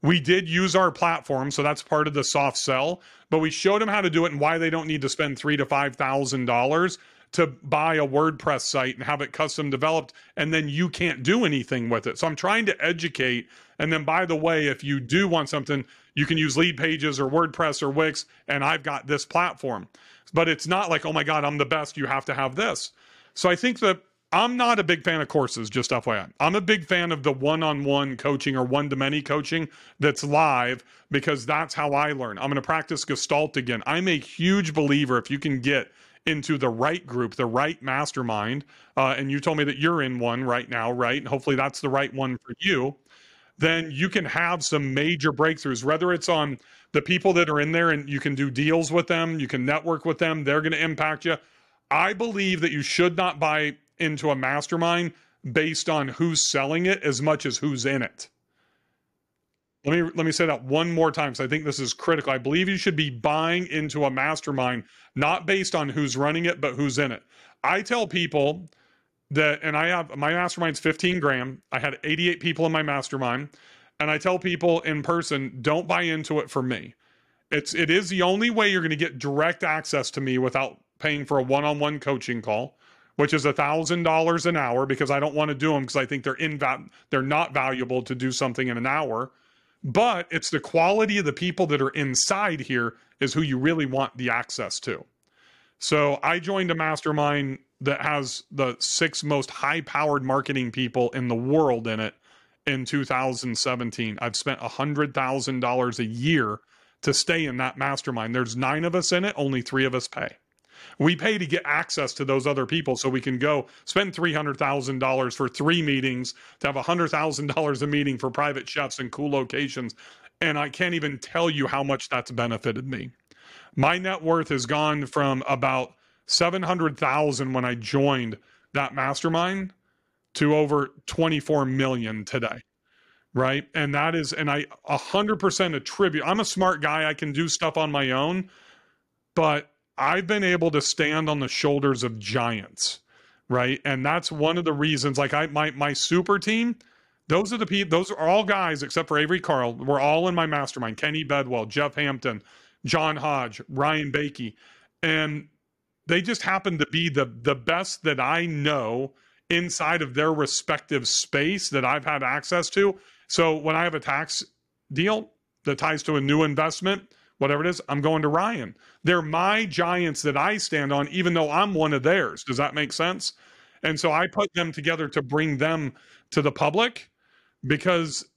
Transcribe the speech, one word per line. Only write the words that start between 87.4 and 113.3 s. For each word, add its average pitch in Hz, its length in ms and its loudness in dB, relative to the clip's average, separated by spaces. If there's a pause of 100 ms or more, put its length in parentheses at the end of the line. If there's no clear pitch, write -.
valuable 127 500 0
to 131 120 -6
do 127 160 -2
something 127 380 -2
in 120 80 -4
an 120 100 -2
hour. 131 440 -2 (520)
But 180 480 2
it's 165 180 -2
the 156 100 0
quality 202 580 2
of 190 80 2
the 143 80 0
people 180 340 -2
that 147 140 2
are 135 80 0
inside 156 720 -2
here 120 340 -2 (240)
is 135 140 0
who 160 80 2
you 139 160 0
really 151 280 2
want 135 320 -2
the 123 120 -2
access 117 520 -4
to. - 240 -6 (720)
So 143 440 2
I 165 160 2
joined 185 320 -2
a 165 40 0
mastermind 147 840 0 (220)
that 143 200 0
has 147 480 -2
the 135 300 -2
six - 440 -2
most 147 280 0
high-powered 147 720 -2
marketing 131 480 0
people 123 400 0
in 127 160 -4
the 120 80 0
world 123 520 2
in 110 120 -2
it 110 160 -4 (500)
in 135 200 -2
two 143 200 -2
thousand 127 520 -2
seventeen. 120 640 -4
I've 117 160 -4
spent - 260 -4
a 117 60 -6
hundred 143 460 -2
thousand 131 460 -2
dollars 123 400 0
a 120 60 0
year 117 540 0 (440)
to 143 100 2
stay 165 320 0
in 127 120 -6
that 127 200 -4
mastermind. 131 560 -4
There's 120 240 -2
nine 139 260 0
of 170 120 -2
us 175 160 0
in 180 120 2
it, 202 140 -2
only 139 240 0
three 131 240 0
of 127 80 0
us 127 140 -4
pay. - 300 -8 (640)
We 160 160 4
pay 208 220 0
to 180 80 -2
get 165 200 -2
access 147 500 -2
to 143 100 -4
those 135 220 2
other 135 180 0
people 143 320 -2
so 135 120 -2
we 131 120 0
can 131 160 -2